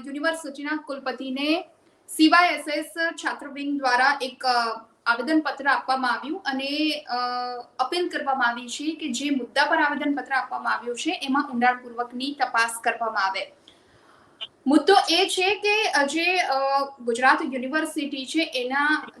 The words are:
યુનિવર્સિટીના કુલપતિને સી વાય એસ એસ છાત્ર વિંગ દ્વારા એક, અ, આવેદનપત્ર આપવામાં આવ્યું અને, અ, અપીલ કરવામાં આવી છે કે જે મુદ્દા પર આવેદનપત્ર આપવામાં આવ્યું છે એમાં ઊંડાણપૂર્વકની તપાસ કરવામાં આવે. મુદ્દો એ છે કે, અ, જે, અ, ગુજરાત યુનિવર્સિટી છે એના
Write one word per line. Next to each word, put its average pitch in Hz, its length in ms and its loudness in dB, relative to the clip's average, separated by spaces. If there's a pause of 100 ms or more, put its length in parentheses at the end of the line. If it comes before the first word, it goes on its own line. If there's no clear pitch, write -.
યુનિવર્સિટીના 294 680 -4
કુલપતિને 277 880 -4 (440)
સી 311 200 6
વાય 339 220 6
એસ 294 180 -4
એસ 302 180 -4 (380)
છાત્ર 269 240 -6
વિંગ 285 300 -4
દ્વારા 262 440 4
એક, 254 220 -8
અ, 240 360 0 (260)
આવેદનપત્ર 269 600 0
આપવામાં 254 460 2
આવ્યું 262 280 -6
અને, 277 500 -2
અ, 294 260 -6 (600)
અપીલ 349 300 0
કરવામાં 269 400 0
આવી 240 200 -4
છે 294 260 -6
કે 311 140 -8
જે 269 220 -2
મુદ્દા 262 340 0
પર 320 140 2
આવેદનપત્ર 285 540 0
આપવામાં 240 460 -2
આવ્યું 240 180 -6
છે 311 260 -4
એમાં 277 280 0
ઊંડાણપૂર્વકની 247 920 -2
તપાસ 233 340 0 (100)
કરવામાં 220 380 -2
આવે. 190 300 -2 (1120)
મુદ્દો 294 280 6 (160)
એ 359 180 4
છે 381 260 0
કે, 415 360 2
અ, 285 160 4
જે, 330 320 0
અ, 269 180 0 (440)
ગુજરાત 247 380 4 (140)
યુનિવર્સિટી 277 760 -4
છે 311 280 -2
એના 285 520 0 (140)